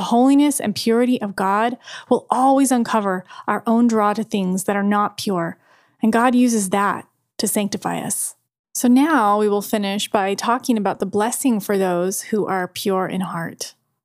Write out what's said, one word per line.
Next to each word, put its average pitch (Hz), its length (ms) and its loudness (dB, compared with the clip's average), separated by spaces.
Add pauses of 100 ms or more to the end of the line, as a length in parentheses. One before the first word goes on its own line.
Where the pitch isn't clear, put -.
(120)
holiness 277 480 4
and - 160 -4
purity 247 460 0
of 202 140 -8
God 214 420 -2 (320)
will - 200 0
always 269 420 4
uncover 214 540 0 (220)
our 208 200 -4
own 233 200 4
draw 214 260 2
to 220 100 -4
things 190 400 -2
that 202 120 -2
are 202 80 0
not 202 340 0
pure, 175 400 -4 (440)
and 226 120 2
God 240 200 4
uses 233 360 2
that 202 380 -2 (300)
to 214 100 -4
sanctify 196 520 -4
us. - 360 -8 (380)
So - 140 0
now 247 520 4
we 214 100 2
will 202 140 0
finish 202 460 -4
by 196 240 0
talking 233 440 0
about 196 220 -2
the 202 60 -2
blessing 214 540 0
for 202 180 -2
those 185 460 0
who 214 220 -2
are 185 220 -2
pure 190 400 -4
in 190 140 -4
heart. 170 520 -8 (320)